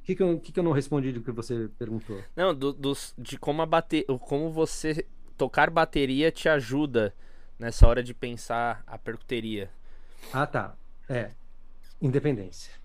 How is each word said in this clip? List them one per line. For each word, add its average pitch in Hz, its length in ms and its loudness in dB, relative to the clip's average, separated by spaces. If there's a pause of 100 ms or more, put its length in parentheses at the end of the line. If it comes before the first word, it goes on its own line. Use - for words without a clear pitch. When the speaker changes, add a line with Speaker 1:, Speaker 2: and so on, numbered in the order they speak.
Speaker 1:
O - 40 -18
que 185 120 -2
que 190 60 2
eu, 180 100 4
o 160 80 0
que - 120 -16
que - 60 -2
eu 180 60 2
não 165 80 4
respondi 135 400 0
do 117 100 -6
que 127 80 -8
você 113 480 -4
perguntou? 110 420 -6 (140)
Speaker 2:
Não, 175 200 2
do, 139 180 -2
dos, 139 440 -4
de 127 220 -10
como 151 240 -2
a 160 40 0
bate-, 160 400 2 (140)
como 151 300 -2
você 156 560 -2 (300)
tocar 147 340 4
bateria 156 640 2
te - 160 0
ajuda 131 680 2 (440)
nessa 117 280 12
hora 120 160 8
de 123 100 -6
pensar 120 760 -4
a 113 120 -12
percuteria. 110 720 -6 (600)
Speaker 1:
Ah, 139 140 0
tá. 104 300 -4 (320)
É. 120 220 -4 (680)
Independência. 135 720 -2 (120)